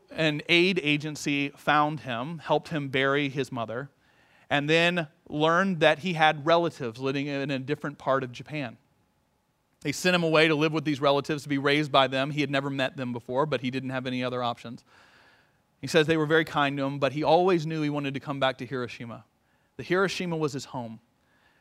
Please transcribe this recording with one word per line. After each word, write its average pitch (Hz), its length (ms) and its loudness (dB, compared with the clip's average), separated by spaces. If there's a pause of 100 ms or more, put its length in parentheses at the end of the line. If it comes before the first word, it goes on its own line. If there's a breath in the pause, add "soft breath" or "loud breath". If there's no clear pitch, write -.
(100)
and 151 380 -2
aid 175 340 4
agency 147 680 -2
found 151 500 0
him, 127 380 -8
helped 151 320 -2
him 147 180 -4
bury 139 400 0
his 131 240 -6
mother, 120 360 -8 (600 soft breath)
and 143 200 2
then 170 380 4 (220)
learned 165 500 2
that 156 220 4
he 175 140 -2
had 156 300 4
relatives 156 540 0
living 139 300 -4
in 139 240 -4
a 131 80 -2
different 143 360 -6
part 131 280 2
of 123 80 -8
Japan. 123 440 -10 (1080)
They 147 100 -2
sent 180 240 2
him 175 80 2
away 160 240 6
to 156 80 2
live 156 160 2
with 151 120 -2
these 143 160 -2
relatives, 143 440 0
to 143 40 -12
be 143 80 0
raised 143 360 2
by 135 160 6
them. 135 240 -2
He 143 80 -2
had 139 100 -2
never 139 200 -2
met 139 260 -4
them 127 160 -6
before, 127 340 -2
but 139 140 -2
he 123 100 -4
didn't 131 200 -6
have 131 140 -4
any 127 200 -4
other 123 180 -4
options. 120 420 -8 (960 soft breath)
He 139 60 -8
says 151 220 4
they 165 80 4
were 156 100 2
very 160 180 4
kind 143 320 0
to 143 60 -4
him, 139 160 -4
but 135 140 0
he 147 100 -4
always 165 440 4
knew 160 160 -4
he 147 60 -2
wanted 143 260 -4
to 135 60 -6
come 139 200 -8
back 131 180 0
to 127 80 -10
Hiroshima. 117 580 -10 (520)
The 123 80 -12
Hiroshima 180 520 0
was 156 160 0
his 135 140 -8
home. 113 320 -10 (640)